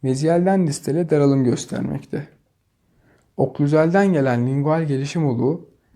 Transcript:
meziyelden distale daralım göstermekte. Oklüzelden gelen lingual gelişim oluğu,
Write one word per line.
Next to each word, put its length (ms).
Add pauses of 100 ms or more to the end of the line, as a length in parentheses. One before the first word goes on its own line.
meziyelden 640
distale 440
daralım 340
göstermekte. 840 (1080)
Oklüzelden 760
gelen 340
lingual 380
gelişim 420
oluğu, 440 (260)